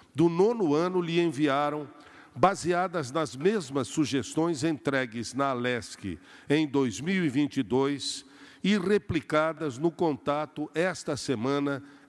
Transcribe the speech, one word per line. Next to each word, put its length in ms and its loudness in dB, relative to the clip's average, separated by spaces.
do 160 4
nono 460 4
ano 260 2
lhe 180 0
enviaram, 680 0
baseadas 760 0
nas 240 -2
mesmas 520 0
sugestões 760 -2
entregues 720 -2
na 140 0
alesc 720 -4
em 200 2
dois 340 0
mil 240 0
e 20 2
vinte 300 0
e 60 2
dois 600 -2
e 140 4
replicadas 1000 0
no 100 2
contato 840 -2
esta 420 -2
semana 680 -2